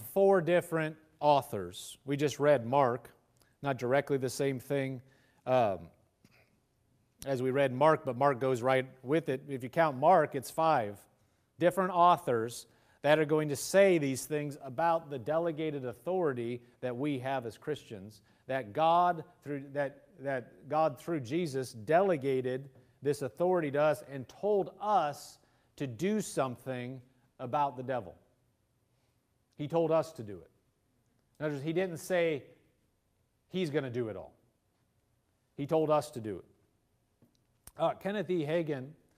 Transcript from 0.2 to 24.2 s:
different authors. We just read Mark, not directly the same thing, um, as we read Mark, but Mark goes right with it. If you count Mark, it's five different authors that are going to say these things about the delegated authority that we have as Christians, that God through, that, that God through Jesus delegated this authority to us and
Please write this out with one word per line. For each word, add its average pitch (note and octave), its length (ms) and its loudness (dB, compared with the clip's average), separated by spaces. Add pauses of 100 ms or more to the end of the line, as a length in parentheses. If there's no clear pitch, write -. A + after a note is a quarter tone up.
different D#3+ 560 0 (240)
authors. B2+ 840 0
We C#3 140 -2
just C#3 220 -2
read C#3+ 260 4
Mark, B2+ 440 2 (520)
not C#3 160 -2
directly C#3 400 0
the B2+ 120 -2
same C#3 300 -2
thing, C3+ 420 -4 (440)
um, G#2+ 420 2 (1400)
as C3+ 160 -2
we C3 100 0
read C3+ 200 2
Mark, D3+ 320 4
but B2 140 -4
Mark C3+ 240 2
goes C3 200 0
right C3 240 2 (160)
with D#3 280 0
it. C3+ 180 -2
If C3+ 160 -8
you B2+ 60 -8
count D#3 280 2
Mark, D3+ 380 4
it's B2+ 160 -6
five C3 460 0 (600)
different F3+ 360 2
authors E3+ 760 2 (340)
that D3+ 160 6
are D#3 80 2
going D#3 220 2
to C#3+ 80 -2
say F#3+ 420 6
these C3+ 280 -2
things D3 360 -6
about D#3+ 480 -2
the C#3+ 80 -8
delegated D3+ 680 -4
authority B2 760 -4 (200)
that B2 140 -4
we C#3 240 -4
have C3 260 -4
as A2 120 -10
Christians, G#2+ 640 -12 (260)
that B2+ 260 -6
God E3 500 2 (180)
through, C#3 300 -8
that, C3+ 360 -6 (120)
that C3+ 480 -8
God D3+ 320 0
through E3 220 -4
Jesus C3 500 -4
delegated C3+ 1000 0 (320)
this C#3+ 200 -2
authority E3 500 0
to C#3+ 100 0
us D3+ 300 2
and C3+ 160 -10